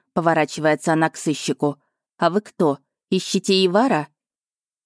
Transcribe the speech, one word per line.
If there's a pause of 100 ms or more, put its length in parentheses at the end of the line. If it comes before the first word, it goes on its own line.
(140)
поворачивается
она
к
сыщику. (400)
"А
вы
кто? (320)
Ищете
Ивара?" (760)